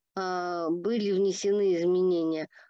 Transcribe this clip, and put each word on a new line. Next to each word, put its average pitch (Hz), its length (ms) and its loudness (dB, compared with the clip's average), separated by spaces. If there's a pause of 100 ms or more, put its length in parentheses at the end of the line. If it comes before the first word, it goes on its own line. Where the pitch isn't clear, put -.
(140)
а, 180 540 -4
были 202 440 -2
внесены 196 640 2
изменения 170 720 2 (200)